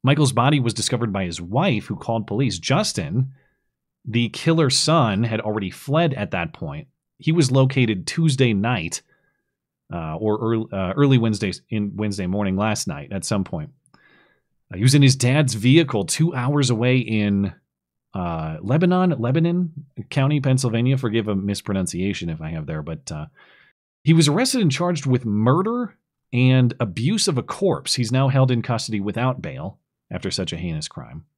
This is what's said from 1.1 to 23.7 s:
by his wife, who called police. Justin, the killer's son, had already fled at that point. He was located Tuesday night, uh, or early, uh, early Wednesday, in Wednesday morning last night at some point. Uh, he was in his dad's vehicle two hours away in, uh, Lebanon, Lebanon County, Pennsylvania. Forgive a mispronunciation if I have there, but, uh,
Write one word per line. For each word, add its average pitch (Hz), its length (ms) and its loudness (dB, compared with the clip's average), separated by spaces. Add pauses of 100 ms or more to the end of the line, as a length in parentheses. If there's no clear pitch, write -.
by 98 120 -2
his 90 160 -8
wife, 110 460 0
who 101 100 -6
called 113 300 -4
police. 127 320 -2
Justin, 135 760 -2 (720)
the 117 260 0
killer's 160 460 2
son, 117 460 2
had 113 180 0
already 107 300 -4
fled 151 440 0
at 101 180 -6
that 85 200 -4
point. 76 360 -10 (300)
He - 120 -2
was 156 220 2
located 131 560 2
Tuesday 139 460 2
night, 98 480 -2 (920)
uh, 80 220 -6
or 107 220 0
early, 113 340 0
uh, 95 240 -2
early 139 220 6
Wednesday, 107 340 0 (180)
in 104 240 -2
Wednesday 101 320 -4
morning 95 300 0
last 104 320 -2
night 71 240 -10
at 95 120 -6
some 101 200 -2
point. 78 260 -8 (240)
Uh, - 840 -20
he 98 40 -2
was 131 120 4
in 147 80 6
his 135 120 6
dad's 135 380 0
vehicle 151 540 4
two 165 280 0
hours 131 360 0
away 123 260 2
in, 104 560 0 (640)
uh, 82 480 -6
Lebanon, 175 560 2
Lebanon 165 520 0 (380)
County, 143 320 2
Pennsylvania. 131 560 2
Forgive 113 320 0
a 101 80 0
mispronunciation 95 960 -2
if 78 100 -8
I 78 120 -8
have 80 120 -6
there, 78 160 -6
but, 78 320 -10
uh, 76 140 -10 (760)